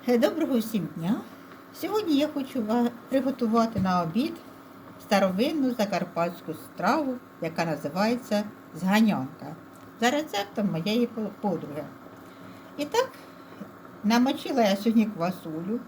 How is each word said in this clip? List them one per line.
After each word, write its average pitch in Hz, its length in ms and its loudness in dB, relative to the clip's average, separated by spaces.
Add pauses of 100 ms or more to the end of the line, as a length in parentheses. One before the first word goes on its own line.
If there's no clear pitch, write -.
Е, 247 100 6
доброго 277 400 2
всім 202 380 -2
дня! 175 240 0 (540)
Сьогодні 349 420 0
я 302 120 4
хочу 269 340 -4
ва-, 233 280 2 (180)
приготувати 233 720 2
на 180 220 2
обід 208 300 0 (680)
старовинну 233 760 2
закарпатську 175 800 -2
страву, 262 600 0 (280)
яка 165 220 -2
називається 208 800 0 (300)
зганьонка, 165 840 2 (440)
за 240 100 4
рецептом 302 600 -2
моєї 208 360 0
по-, 107 240 -6 (100)
подруги. 151 440 -4 (920)
І 285 60 -2
так, 480 260 2 (920)
намочила 254 580 4
я 202 140 4
сьогодні 220 300 4
квасолю. 170 800 -4